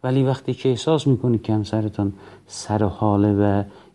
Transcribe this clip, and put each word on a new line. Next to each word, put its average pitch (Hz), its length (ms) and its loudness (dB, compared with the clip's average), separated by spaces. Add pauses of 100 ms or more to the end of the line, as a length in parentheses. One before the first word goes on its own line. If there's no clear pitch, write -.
ولی 131 200 0
وقتی 131 300 -2
که 131 160 -2
احساس 139 380 0
می‌کنید 120 340 2
که 110 120 -2
همسرتون 104 600 -2 (340)
سر - 360 -2
حاله 104 500 2
و 101 300 2 (320)